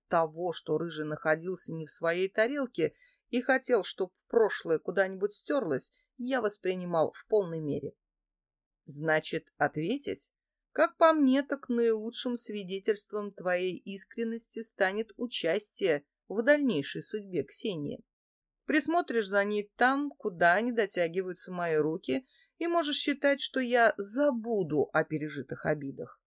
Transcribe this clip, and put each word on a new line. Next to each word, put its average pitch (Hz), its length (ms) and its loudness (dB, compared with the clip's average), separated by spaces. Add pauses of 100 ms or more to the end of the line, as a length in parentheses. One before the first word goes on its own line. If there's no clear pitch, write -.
того, 160 460 0
что 151 240 -2
Рыжий 156 280 -4
находился 160 680 -2
не 160 120 -8
в 147 60 -18
своей 170 380 -2
тарелке 240 640 0 (360)
и 240 120 0
хотел, 254 420 2
чтоб - 300 -6 (140)
прошлое 185 520 2
куда-нибудь 190 560 -2
стерлось, 226 560 -2 (260)
я 254 240 -2
воспринимал 180 680 0
в - 160 -20
полной 175 320 2
мере. 143 340 -4 (920)
Значит, 156 720 -2
ответить? 175 760 -2 (400)
Как 330 260 0
по 320 160 8
мне, 277 300 4
так 277 260 -6
наилучшим 233 680 0
свидетельством 202 920 -6
твоей 180 460 -2
искренности 226 840 -8
станет 208 560 -2
участие 185 840 -2 (240)
в 196 140 -2
дальнейшей 226 640 2
судьбе 196 400 -4
Ксении. 160 600 -6 (640)
Присмотришь 302 600 2
за 202 160 2
ней 208 320 -2
там, 277 360 2
куда 175 500 2
не 247 100 -2
дотягиваются 185 800 -2
мои 175 240 -2
руки, 160 500 0 (320)
и 330 100 -4
можешь 330 300 0
считать, 277 440 0
что - 180 -4
я 240 380 4
забуду 214 960 0
о 160 100 4
пережитых 147 640 -6
обидах. 143 560 -4 (120)